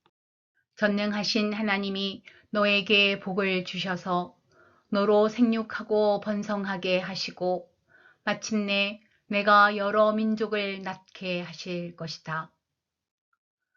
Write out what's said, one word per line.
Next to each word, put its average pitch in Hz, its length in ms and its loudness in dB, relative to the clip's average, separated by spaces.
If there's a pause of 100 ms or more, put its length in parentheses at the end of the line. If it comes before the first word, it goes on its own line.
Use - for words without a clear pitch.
(760)
전능하신 208 760 0
하나님이 196 680 -4 (280)
너에게 202 680 4
복을 190 460 -2
주셔서 175 680 -4 (540)
너로 208 400 4
생육하고 220 920 2
번성하게 196 800 -2
하시고 180 680 -4 (600)
마침내 202 720 -2 (280)
내가 208 500 4
여러 214 340 4
민족을 214 720 -2
낳게 185 600 -6
하실 170 540 -8
것이다. 160 560 -8 (1300)